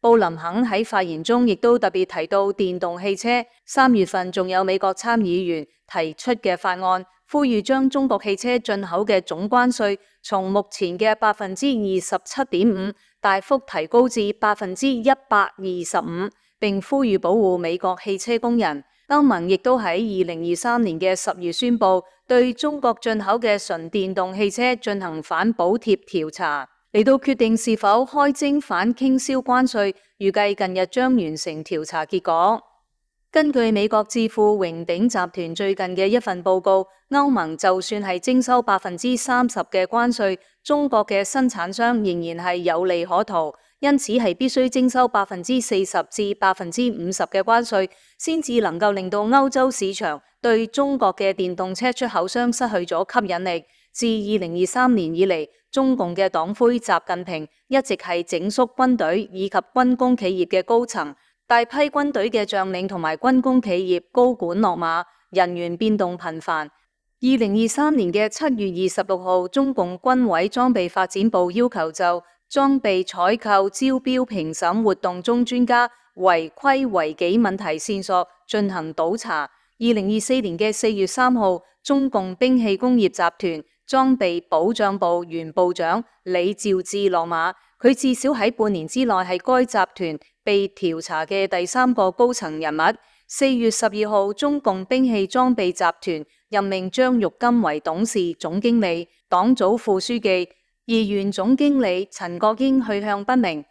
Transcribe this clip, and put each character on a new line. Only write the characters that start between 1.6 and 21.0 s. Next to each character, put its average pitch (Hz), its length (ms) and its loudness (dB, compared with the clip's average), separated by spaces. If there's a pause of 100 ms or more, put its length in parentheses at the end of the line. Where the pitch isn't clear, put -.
特 208 100 0
別 185 160 0
提 165 220 -6
到 196 260 0
電 185 260 -2
動 175 220 -6
汽 196 140 -2
車。 233 300 -2 (200)
三 262 300 4
月 196 100 4
份 185 280 -4
仲 185 160 -2
有 185 160 2
美 190 140 0
國 190 160 0
參 233 260 -2
議 185 240 0
員 165 220 -4 (240)
提 160 220 -4
出 247 220 -4
嘅 190 220 -2
法 185 160 -4
案， 185 340 -2 (240)
呼 294 160 2
籲 226 160 0
將 269 260 2
中 269 200 0
國 208 140 0
汽 202 120 -2
車 247 240 -2
進 202 240 -4
口 180 240 -2
嘅 202 140 2
總 180 280 -8
關 247 240 4
稅 202 240 -2 (260)
從 190 280 -4
目 208 200 0
前 180 280 -6
嘅 214 160 2
百 214 180 0
分 196 220 -6
之 262 120 -2
二 208 340 0
十 185 240 -4
七 - 260 -4
點 185 180 4
五 190 240 -2 (280)
大 196 200 2
幅 - 260 -2
提 160 200 -6
高 240 220 4
至 208 260 -2
百 208 200 0
分 185 200 -8
之 269 140 -2
一 240 200 0 (200)
百 214 100 4
二 185 480 -4
十 - 140 -2
五， 170 280 -6 (300)
並 196 240 -2
呼 277 200 0
籲 214 160 2
保 170 120 -2
護 190 260 2
美 175 220 -4
國 185 260 -4
汽 196 140 -4
車 233 200 -2
工 240 200 0
人。 151 260 -2 (240)
歐 196 140 4
盟 180 260 2
亦 190 80 4
都 247 220 2
喺 190 180 -2
二 196 300 0
零 170 240 -6
二 175 40 2
三 240 280 -2
年 165 180 -2